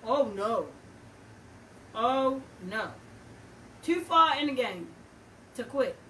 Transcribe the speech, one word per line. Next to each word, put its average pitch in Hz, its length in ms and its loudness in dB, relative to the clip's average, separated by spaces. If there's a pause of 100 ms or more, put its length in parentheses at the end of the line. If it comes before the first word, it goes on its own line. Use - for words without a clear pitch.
Oh, 247 320 2
no. 208 320 -2 (1300)
Oh, 262 460 2 (220)
no. 208 280 -6 (880)
Too 339 200 0
far 320 380 4
in 294 80 0
the 277 60 -2
game 185 360 -4 (680)
to 240 80 -6
quit. - 340 -2 (120)